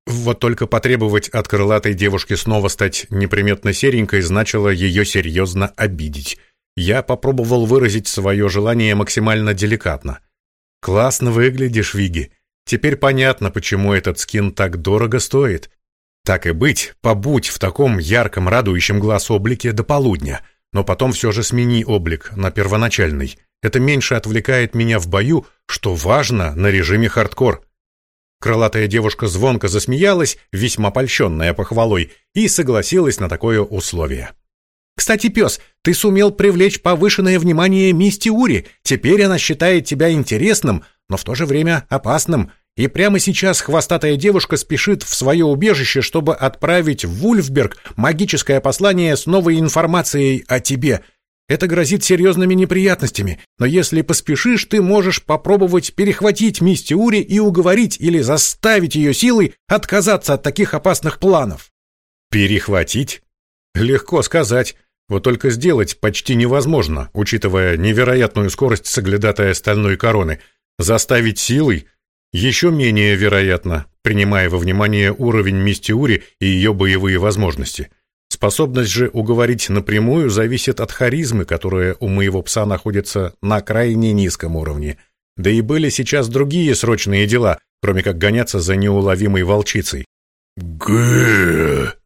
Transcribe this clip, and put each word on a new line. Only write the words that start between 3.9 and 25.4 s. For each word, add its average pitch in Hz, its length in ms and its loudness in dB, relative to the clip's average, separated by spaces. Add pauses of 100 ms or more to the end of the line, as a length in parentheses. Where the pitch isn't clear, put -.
значило 101 480 0
ее 95 360 0
серьезно 92 720 -2
обидеть. 78 640 -6 (380)
Я 104 260 0
попробовал 123 640 0
выразить 113 400 2
свое 101 420 0
желание 107 460 0
максимально 107 600 0
деликатно. 90 640 -4 (600)
«Классно 120 500 0
выглядишь, 120 640 0
Виги. 87 380 -4 (340)
Теперь 139 300 0
понятно, 131 540 0
почему 101 420 -2
этот 92 260 -2
скин 101 340 -2
так 87 300 -4
дорого 110 360 0
стоит. 127 520 -2 (540)
Так 95 220 0
и 85 60 0
быть, - 480 -2
побудь 117 480 0
в - 100 -10
таком 120 400 0
ярком, 101 500 0
радующем 104 520 0
глаз 104 300 0
облике 113 420 -2
до 107 120 -2
полудня, 95 580 -2 (300)
но 98 120 -2
потом 127 280 0
все 113 200 -2
же 113 100 -2
смени 120 420 0
облик 82 520 -2
на 95 140 -2
первоначальный. 98 880 -2 (240)
Это 113 180 0
меньше 131 340 0
отвлекает 113 600 -2
меня 117 240 2
в 87 100 -4
бою, 110 380 0 (200)